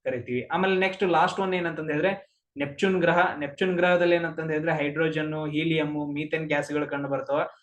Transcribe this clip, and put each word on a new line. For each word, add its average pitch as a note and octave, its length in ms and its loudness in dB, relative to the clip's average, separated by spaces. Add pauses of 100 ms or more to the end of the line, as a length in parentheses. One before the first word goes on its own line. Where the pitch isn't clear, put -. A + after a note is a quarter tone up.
ಕರಿತೀವಿ. B2 380 -4
ಆಮೇಲೆ F#3+ 380 0
ನೆಕ್ಸ್ಟ್ F#3+ 240 0
ಲಾಸ್ಟ್ F3 360 4
ಒನ್ F#3+ 140 0
ಏನಂತಂದ್ D#3+ 380 -2
ಹೇಳಿದ್ರೆ F3+ 480 -2 (180)
ನೆಪ್ಚೂನ್ F3 440 0
ಗ್ರಹ. E3+ 380 4
ನೆಪ್ಚೂನ್ F3 360 -2
ಗ್ರಹದಲ್ಲಿ F3 400 4
ಏನಂತಂದ್ E3 360 -2
ಹೇಳಿದ್ರೆ D#3 220 0
ಹೈಡ್ರೋಜನ್, D3+ 600 -2
ಹೀಲಿಯಂ, D3+ 800 -2
ಮೀಥೇನ್ D#3 340 -4
ಗ್ಯಾಸ್‌ಗಳು D3 400 -2
ಕಂಡು C#3+ 220 -6
ಬರ್ತಾವ. C#3 400 -2 (140)